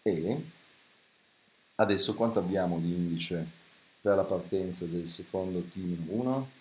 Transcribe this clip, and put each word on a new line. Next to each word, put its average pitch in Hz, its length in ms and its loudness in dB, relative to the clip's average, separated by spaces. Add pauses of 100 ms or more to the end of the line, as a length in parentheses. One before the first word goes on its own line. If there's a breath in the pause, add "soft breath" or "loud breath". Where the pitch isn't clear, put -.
E 104 440 0 (1300)
adesso 101 400 4
quanto 113 240 2
abbiamo 90 400 0
di 85 140 0
indice 85 520 -2 (560)
per 101 140 4
la 95 80 4
partenza 92 640 -2
del 85 220 -4
secondo 92 540 -4
T 87 140 -10
meno 87 320 -4
uno? 127 420 -2 (120)